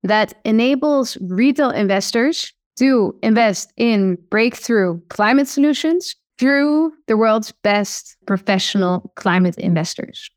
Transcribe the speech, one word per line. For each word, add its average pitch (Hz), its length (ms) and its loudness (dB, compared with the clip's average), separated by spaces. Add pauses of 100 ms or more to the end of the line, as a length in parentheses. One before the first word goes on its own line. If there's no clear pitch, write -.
that 214 300 0 (120)
enables 262 720 0
retail 240 500 0
investors 208 840 -2 (260)
to 254 420 2
invest 220 540 0
in 196 420 0 (120)
breakthrough 208 800 0
climate 254 400 0
solutions 311 680 0 (220)
through 294 560 2 (140)
the 220 100 0
world's 220 340 0 (100)
best 208 540 -2 (100)
professional 185 920 -2
climate 180 400 0
investors. - 800 -4